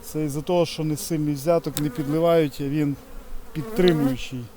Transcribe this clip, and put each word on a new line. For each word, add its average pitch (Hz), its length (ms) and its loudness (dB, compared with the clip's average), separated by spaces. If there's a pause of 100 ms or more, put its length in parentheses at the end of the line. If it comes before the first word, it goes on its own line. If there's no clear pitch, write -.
Це 156 220 -4
із-за 147 160 -4
того, 175 240 2
що - 180 -6
не 151 140 0
сильний 151 360 0
взяток, 156 460 0
не 147 100 0
підливають, 160 720 2
а - 20 -2
він 143 320 0 (580)
підтримуючий. 139 920 0 (120)